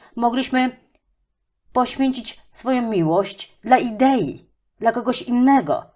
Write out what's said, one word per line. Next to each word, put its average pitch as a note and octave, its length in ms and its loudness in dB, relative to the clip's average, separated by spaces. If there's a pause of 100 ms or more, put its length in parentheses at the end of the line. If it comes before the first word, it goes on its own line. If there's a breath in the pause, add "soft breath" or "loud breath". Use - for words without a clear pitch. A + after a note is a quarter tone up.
(160 soft breath)
mogliśmy B3 600 0 (960)
poświęcić B3+ 720 -2 (100)
swoją B3 300 -2
miłość G3 800 -2
dla B3 160 4
idei, A#3 720 -2 (280)
dla - 140 0
kogoś - 300 -4
innego A#3+ 720 2